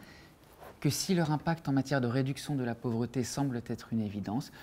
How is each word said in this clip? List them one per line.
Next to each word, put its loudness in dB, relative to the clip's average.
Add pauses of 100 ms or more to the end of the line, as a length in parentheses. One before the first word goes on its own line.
(800)
que 2
si 0
leur 4
impact 0
en 2
matière 4
de 2
réduction 0
de 0
la -2
pauvreté 0
semble -2
être -8
une 2
évidence, -4 (100)